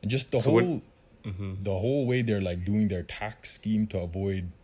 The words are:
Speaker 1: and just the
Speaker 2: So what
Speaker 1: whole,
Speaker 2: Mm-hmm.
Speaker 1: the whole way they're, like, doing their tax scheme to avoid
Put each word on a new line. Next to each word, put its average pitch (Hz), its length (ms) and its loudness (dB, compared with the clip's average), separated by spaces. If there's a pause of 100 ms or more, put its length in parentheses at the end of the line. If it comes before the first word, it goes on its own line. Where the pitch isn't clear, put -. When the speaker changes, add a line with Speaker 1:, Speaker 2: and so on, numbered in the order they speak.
Speaker 1:
and 107 80 -2
just 131 180 -4
the 127 100 2
Speaker 2:
So 120 120 4
what - 140 8
Speaker 1:
whole, 160 160 -2 (440)
Speaker 2:
Mm-hmm. 95 380 -8
Speaker 1:
the 101 80 0
whole 120 340 0
way 123 160 2
they're, 107 200 0
like, 90 240 -2
doing 104 240 2
their 90 140 -2
tax - 480 -10
scheme 107 360 0
to 101 120 -2
avoid 92 520 -2 (120)